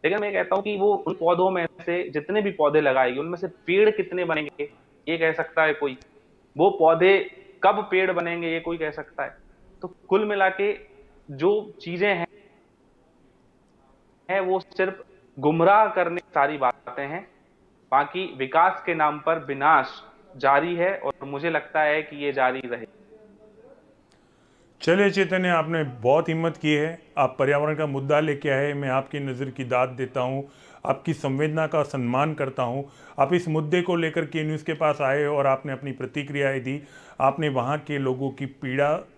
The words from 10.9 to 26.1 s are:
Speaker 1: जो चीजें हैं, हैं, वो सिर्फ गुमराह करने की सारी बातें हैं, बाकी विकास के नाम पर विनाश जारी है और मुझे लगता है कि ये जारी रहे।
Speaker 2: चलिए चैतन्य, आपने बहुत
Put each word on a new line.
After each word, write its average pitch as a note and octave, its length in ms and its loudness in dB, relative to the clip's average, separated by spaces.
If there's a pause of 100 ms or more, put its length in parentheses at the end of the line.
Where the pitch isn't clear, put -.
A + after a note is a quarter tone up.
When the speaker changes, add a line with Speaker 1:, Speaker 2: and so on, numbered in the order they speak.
Speaker 1:
जो F#3 520 0
चीजें F3+ 320 0
हैं, E3+ 120 -4 (2000)
हैं, G3 100 0
वो F#3 200 0
सिर्फ - 440 -4 (340)
गुमराह E3 480 6
करने F3 300 -2
की - 180 -10
सारी D3 240 2
बातें C3+ 480 -4
हैं, E3+ 220 -12 (640)
बाकी D3 440 0
विकास D#3+ 500 2
के F3 80 0
नाम D3+ 240 0
पर D#3+ 260 -2
विनाश C#3 580 2 (340)
जारी D3 380 2
है F3+ 240 0
और - 140 -6 (120)
मुझे C#3+ 260 -4
लगता D#3 300 -2
है D3+ 220 2
कि D3 220 -10
ये C#3+ 80 -2
जारी C3 280 0
रहे। A#2+ 260 -8 (1900)
Speaker 2:
चलिए G3 300 4
चैतन्य, F#3 380 0
आपने D#3+ 360 0
बहुत C3 440 2